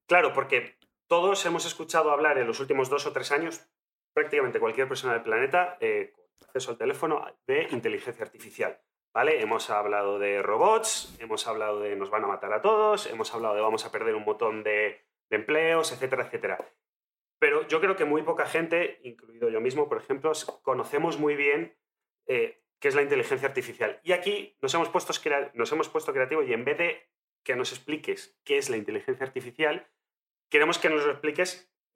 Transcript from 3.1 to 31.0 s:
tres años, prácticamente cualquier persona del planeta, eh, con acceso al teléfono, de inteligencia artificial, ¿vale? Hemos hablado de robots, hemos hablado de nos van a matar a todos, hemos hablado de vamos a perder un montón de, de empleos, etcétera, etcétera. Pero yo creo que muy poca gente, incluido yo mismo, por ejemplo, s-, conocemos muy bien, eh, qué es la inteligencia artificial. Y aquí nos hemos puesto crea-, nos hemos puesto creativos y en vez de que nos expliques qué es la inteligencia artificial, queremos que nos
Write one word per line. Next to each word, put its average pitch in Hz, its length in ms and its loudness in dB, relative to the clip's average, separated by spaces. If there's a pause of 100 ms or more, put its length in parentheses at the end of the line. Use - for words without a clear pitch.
tres 127 200 -6
años, 160 300 0 (520)
prácticamente 139 460 2
cualquier 117 280 2
persona 127 260 -2
del 117 100 0
planeta, 139 560 2
eh, 107 340 0 (260)
con - 100 -20
acceso 127 220 -4
al 117 60 -8
teléfono, 135 460 -2 (240)
de 143 240 2
inteligencia 110 540 -4
artificial, 107 540 -8 (340)
¿vale? 135 280 2
Hemos 110 280 -2
hablado 101 500 0
de 101 220 0
robots, 156 800 2
hemos 110 280 -6
hablado 107 320 -2
de 104 160 -4
nos 98 140 -6
van 107 140 0
a 101 40 0
matar 101 260 -2
a 214 80 0
todos, 214 460 2
hemos 113 260 -6
hablado 113 220 -2
de 104 60 0
vamos 110 240 2
a 113 60 -12
perder 110 240 0
un 107 100 -6
montón 107 380 -2
de, 107 420 -2 (240)
de 113 60 2
empleos, 160 560 2
etcétera, 131 340 -2
etcétera. 101 320 -4 (800)
Pero 151 280 4
yo 156 140 2
creo 190 140 2
que 156 100 0
muy 151 180 2
poca 156 220 0
gente, 165 580 0
incluido 117 460 -6
yo 110 100 0
mismo, 127 300 0
por 113 80 -2
ejemplo, 143 340 -2
s-, 156 140 -6 (160)
conocemos 143 580 -2
muy 147 160 2
bien, 143 400 0 (520)
eh, 117 340 0 (180)
qué 143 80 0
es 139 80 4
la 147 60 6
inteligencia 135 460 0
artificial. 117 560 -4
Y 180 100 2
aquí 190 480 -2
nos 196 120 0
hemos 165 160 0
puesto 175 320 -2
crea-, 143 320 0
nos 117 180 -2
hemos 160 180 0
puesto 151 240 -2
creativos 135 340 0
y 120 60 0
en 113 120 -2
vez 147 120 0
de 170 320 -4 (340)
que 127 140 -2
nos 127 160 -4
expliques - 720 -8
qué 143 120 0
es 131 120 -2
la 117 80 -2
inteligencia 107 480 -4
artificial, 143 640 -4 (600)
queremos 160 280 6
que 170 120 2
nos 151 160 2